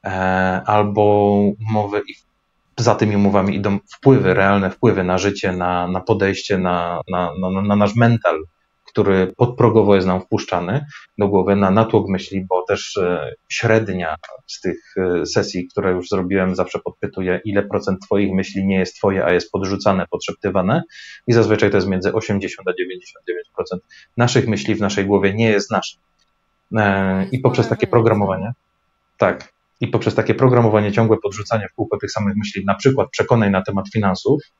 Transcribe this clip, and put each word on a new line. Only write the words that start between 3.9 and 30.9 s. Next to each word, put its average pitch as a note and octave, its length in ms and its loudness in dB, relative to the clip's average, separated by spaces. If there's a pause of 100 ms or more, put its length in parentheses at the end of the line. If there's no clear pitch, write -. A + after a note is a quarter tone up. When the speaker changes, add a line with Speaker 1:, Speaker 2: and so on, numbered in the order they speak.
Speaker 1:
wpływy, G2+ 380 4
realne G2 360 2
wpływy G2 340 0
na F2+ 140 0
życie, G2 340 -2
na, F2+ 360 -2
na F#2 140 -4
podejście, G2 560 0
na, F2 500 -2
na, F2+ 320 -4
na, F#2 220 -2
na G2+ 140 2
nasz G#2 200 2
mental, A2 480 2 (460)
który F#2+ 480 2
podprogowo A2 580 4
jest F#2 120 2
nam F#2 140 0
wpuszczany G2+ 640 -4 (320)
do G#2 100 0
głowy, G2 280 2
na G2+ 160 2
natłok G#2+ 380 2
myśli, F#2+ 400 -6
bo F#2 180 0
też, - 300 -4
e, E2+ 360 -2 (160)
średnia G2+ 640 0 (320)
z - 140 -16
tych, F#2 160 -4 (200)
e, F2+ 280 -2
sesji, G2 420 -4
które F#2+ 240 -2
już F2+ 180 -4
zrobiłem, F#2 460 0
zawsze F2+ 240 -4
podpytuję, F#2 680 -6
ile G2+ 180 0
procent G2 420 -4
twoich G2 280 0
myśli F#2+ 320 -4
nie G2 140 0
jest F2+ 160 -4
twoje, G2 300 0
a F2+ 80 2
jest F2 180 -2
podrzucane, F#2+ 580 -2
podszeptywane G2 760 -2 (440)
i A#2+ 60 2
zazwyczaj G#2+ 380 4
to G#2 60 2
jest F#2+ 100 2
między F#2 260 -2
osiemdziesiąt G2 540 -4
a F2+ 60 -2
dziewięćdziesiąt F#2 540 -10
dziewięć F2+ 280 -8
procent F#2 280 -8 (340)
naszych A#2+ 300 2
myśli G#2 280 -2
w G#2 60 -4
naszej G2 240 -2
głowie G2 280 2
nie A2+ 160 2
jest G2+ 220 0
nasze. - 260 -4 (800)
E, G2 380 0
Speaker 2:
To F#2+ 60 -2
jest F#2+ 120 -4
Speaker 1:
i C3 60 -4
poprzez - 280 2
takie A#2+ 200 -2
Speaker 2:
porażające. - 40 -6
Speaker 1:
programowanie, G#2 640 0 (640)
tak, - 360 -2 (280)
i A#2+ 60 -4
poprzez - 280 -2
takie A2+ 200 0
programowanie, A2 560 4